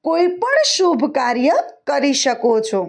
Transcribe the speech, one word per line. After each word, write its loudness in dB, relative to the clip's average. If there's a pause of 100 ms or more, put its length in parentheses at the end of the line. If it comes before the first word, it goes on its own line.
કોઈ 2
પણ 0
શુભ 0
કાર્ય 0 (280)
કરી 0
શકો 0
છો. -2